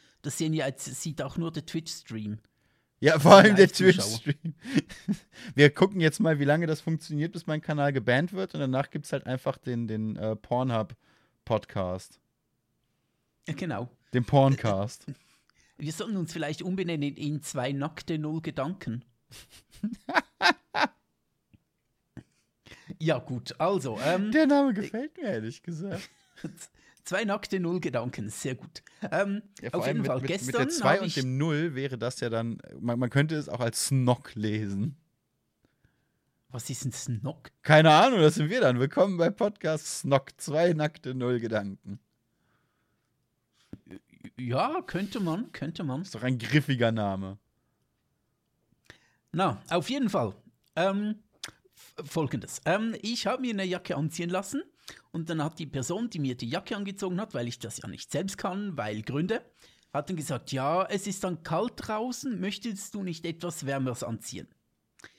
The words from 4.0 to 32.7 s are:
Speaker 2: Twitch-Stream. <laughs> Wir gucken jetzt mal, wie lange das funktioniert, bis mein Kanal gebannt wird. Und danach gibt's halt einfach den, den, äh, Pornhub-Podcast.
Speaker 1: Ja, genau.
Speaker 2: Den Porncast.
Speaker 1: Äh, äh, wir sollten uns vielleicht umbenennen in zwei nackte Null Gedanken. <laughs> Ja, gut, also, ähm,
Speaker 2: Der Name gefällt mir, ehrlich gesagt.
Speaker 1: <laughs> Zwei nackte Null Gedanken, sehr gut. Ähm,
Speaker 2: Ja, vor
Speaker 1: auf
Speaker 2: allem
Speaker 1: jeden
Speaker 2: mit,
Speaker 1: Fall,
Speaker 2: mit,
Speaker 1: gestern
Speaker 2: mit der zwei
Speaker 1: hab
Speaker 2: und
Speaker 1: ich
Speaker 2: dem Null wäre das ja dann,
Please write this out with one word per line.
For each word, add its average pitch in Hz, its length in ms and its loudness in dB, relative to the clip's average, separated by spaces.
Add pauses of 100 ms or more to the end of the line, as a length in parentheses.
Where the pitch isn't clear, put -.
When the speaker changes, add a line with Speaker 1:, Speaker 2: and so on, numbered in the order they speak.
Speaker 2:
Twitch-Stream. 151 300 -4 (440)
<laughs> - 560 -8
Wir 143 160 10
gucken 190 300 2
jetzt 156 200 4
mal, 160 200 4
wie 143 40 2
lange 156 220 4
das 156 140 -2
funktioniert, 156 520 -4
bis 165 140 -10
mein 156 140 -2
Kanal 143 320 0
gebannt 131 400 2
wird. 190 220 -6
Und 151 60 -4
danach 135 300 -2
gibt's - 220 -8
halt 139 140 -4
einfach 127 320 -4
den, 117 280 -4
den, 110 300 -4
äh, 110 200 -2
Pornhub-Podcast. - 1800 -4 (1300)
Speaker 1:
Ja, 156 80 -6
genau. 127 340 -6 (260)
Speaker 2:
Den 123 100 2
Porncast. 123 840 4
Speaker 1:
Äh, 139 40 -10
äh, - 20 -10 (640)
wir 151 140 -6
sollten 226 240 -6
uns 165 160 -4
vielleicht 156 300 -4
umbenennen 170 540 -2
in 147 260 -4
zwei 135 300 -4
nackte 156 460 -4
Null 151 240 -4
Gedanken. 147 600 -6 (260)
<laughs> - 1700 -2 (2000)
Ja, 156 200 0
gut, - 420 -8
also, 156 400 0
ähm, 185 320 0
Speaker 2:
Der 311 140 6
Name 277 280 4
gefällt 220 420 -6
mir, 349 120 -10
ehrlich 113 340 -6
gesagt. 170 460 -10 (340)
Speaker 1:
<laughs> - 600 -18
Zwei 185 200 -4
nackte 202 340 -2
Null 175 220 -2
Gedanken, 123 480 -4
sehr 127 260 -6
gut. - 280 -18 (280)
Ähm, 202 320 -2 (200)
Speaker 2:
Ja, 120 80 -8
vor - 100 -2
Speaker 1:
auf 110 40 -2
Speaker 2:
allem 143 120 -2
Speaker 1:
jeden - 60 0
Speaker 2:
mit, - 40 0
Speaker 1:
Fall, 127 140 -2
Speaker 2:
mit, 135 80 -4
Speaker 1:
gestern 202 200 -4
Speaker 2:
mit 240 100 -2
der 269 100 2
zwei 302 240 2
Speaker 1:
hab 202 100 2
Speaker 2:
und 220 40 -4
Speaker 1:
ich 160 100 -4
Speaker 2:
dem 131 220 -2
Null 151 360 0
wäre 131 220 -6
das 117 240 -4
ja 123 80 -2
dann, 113 300 -2 (220)